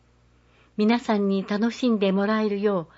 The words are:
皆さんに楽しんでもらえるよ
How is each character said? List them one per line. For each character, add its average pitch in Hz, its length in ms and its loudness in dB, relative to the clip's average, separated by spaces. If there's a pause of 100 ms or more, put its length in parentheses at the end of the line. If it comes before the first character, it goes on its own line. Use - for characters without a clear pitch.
(760)
皆 220 220 2
さ 226 160 -2
ん 202 140 0
に 196 200 -2
楽 208 220 0
し 254 180 -2
ん 214 120 0
で 196 100 2
も 196 160 0
ら 214 160 0
え 214 60 0
る 202 120 -4
よ 202 380 -2